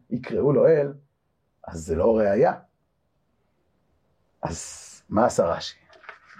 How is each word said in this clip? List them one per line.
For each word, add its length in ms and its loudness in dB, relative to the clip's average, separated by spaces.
יקראו 420 -2
לו 140 4
אל, 260 2
אז 120 -14
זה 180 -4
לא 200 2
ראיה. 360 2
אז 420 -12
מה 180 2
עשה 200 0
רש"י? 320 -6